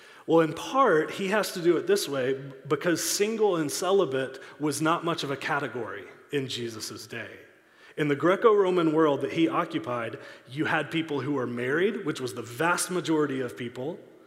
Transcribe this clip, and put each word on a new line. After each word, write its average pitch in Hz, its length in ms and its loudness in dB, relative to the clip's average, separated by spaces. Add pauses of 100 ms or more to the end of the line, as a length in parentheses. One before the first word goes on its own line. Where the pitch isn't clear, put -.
(260)
Well, 165 140 6
in 160 140 2
part, 233 580 2
he 196 160 -4
has 196 240 0
to 190 80 -8
do 165 160 4
it 139 100 -2
this 196 220 2
way 135 320 0 (260)
because 156 360 0
single 208 540 2
and 151 140 0
celibate 139 680 0 (200)
was 147 220 -2
not 160 240 2
much 165 200 -2
of 139 60 -6
a 139 60 -4
category 120 680 -4 (260)
in 139 180 -2
Jesus' 110 580 -8
day. 110 340 -12 (560)
In 156 120 0
the 143 80 2
Greco-Roman 185 760 4
world 151 280 4
that 135 140 -4
he 160 140 4
occupied, 123 680 -4 (300)
you 143 160 -4
had 147 260 0
people 156 300 -2
who 139 140 -2
were 127 120 -2
married, 147 600 -2
which 147 140 -4
was 123 140 -6
the 117 80 -8
vast 160 480 0
majority 151 500 0
of 123 160 -6
people, 127 440 -8 (260)